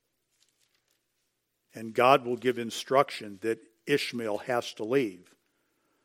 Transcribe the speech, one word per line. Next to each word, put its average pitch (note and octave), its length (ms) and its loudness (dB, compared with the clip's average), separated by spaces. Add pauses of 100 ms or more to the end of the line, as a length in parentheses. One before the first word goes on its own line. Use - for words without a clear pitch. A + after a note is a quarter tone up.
(1700)
and A2 200 -12
God B2 320 6
will B2 100 -2
give A#2 240 -2
instruction A2+ 840 -2
that A2+ 160 0 (280)
Ishmael A#2 520 -2
has - 340 -4
to A#2 100 -10
leave. G#2+ 500 -2 (720)